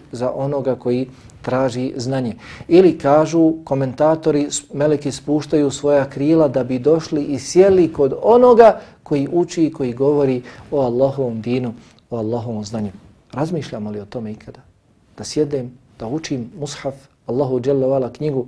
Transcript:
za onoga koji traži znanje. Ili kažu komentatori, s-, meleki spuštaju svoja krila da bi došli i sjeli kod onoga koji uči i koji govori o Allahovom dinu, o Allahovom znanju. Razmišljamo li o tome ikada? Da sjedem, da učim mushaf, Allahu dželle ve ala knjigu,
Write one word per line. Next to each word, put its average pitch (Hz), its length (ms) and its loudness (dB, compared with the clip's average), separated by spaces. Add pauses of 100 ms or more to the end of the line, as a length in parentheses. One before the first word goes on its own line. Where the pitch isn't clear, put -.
(120)
za 123 220 -6
onoga 135 400 -4
koji 127 340 -4 (340)
traži 127 540 -2
znanje. 127 400 -4 (320)
Ili 175 300 6
kažu 156 560 4 (100)
komentatori, 147 840 0
s-, - 120 -8 (100)
meleki 143 400 -2
spuštaju 147 580 -2
svoja 143 340 0
krila 147 440 2
da 127 160 -2
bi 127 140 -4
došli 151 460 0
i 139 140 -4
sjeli 185 540 4
kod 139 300 0
onoga 233 580 8 (220)
koji 143 300 -2
uči 170 320 0
i 147 80 -2
koji 127 200 -6
govori 135 500 0 (280)
o 147 100 0
Allahovom 127 600 0
dinu, 120 340 -4 (360)
o 123 60 -6
Allahovom 110 480 -6
znanju. 104 280 -8 (400)
Razmišljamo 131 580 -6
li 104 100 -10
o 101 60 -16
tome 110 260 -12
ikada? - 280 -20 (580)
Da 110 60 -14
sjedem, 143 480 -4 (260)
da 117 80 -10
učim 135 520 -8
mushaf, 143 360 -8 (340)
Allahu 127 320 -2
dželle 131 260 0
ve 135 80 0
ala 131 180 -2
knjigu, 135 360 -6